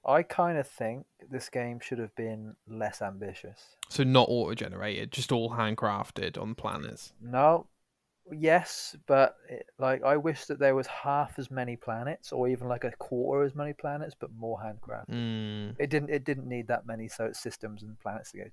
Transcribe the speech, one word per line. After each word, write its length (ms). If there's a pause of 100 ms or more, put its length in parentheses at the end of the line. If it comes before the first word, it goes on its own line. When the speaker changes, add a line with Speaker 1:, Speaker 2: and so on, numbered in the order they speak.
Speaker 1:
I 160
kinda 420
think 420 (240)
this 200
game 300
should 180
have 160
been 420 (100)
less 360
ambitious. 760 (140)
Speaker 2:
So 140
not 240
auto-generated, 840
just 200
all 180
handcrafted 920
on 140
planets? 680
Speaker 1:
No. 460 (640)
Yes, 640 (120)
but 300 (120)
it, 180 (120)
like, 240
I 160
wish 280
that 120
there 160
was 120
half 520
as 120
many 260
planets, 560
or 160
even, 200
like, 160
a 80
quarter 500
as 120
many 180
planets, 460
but 140
more 260
handcrafted. 560
Speaker 2:
Mm. 640
Speaker 1:
It 120
didn't, 200
it 140
didn't 220
need 220
that 180
many 220
so, 240
systems 500
and 180
planets 320
to 60
go 140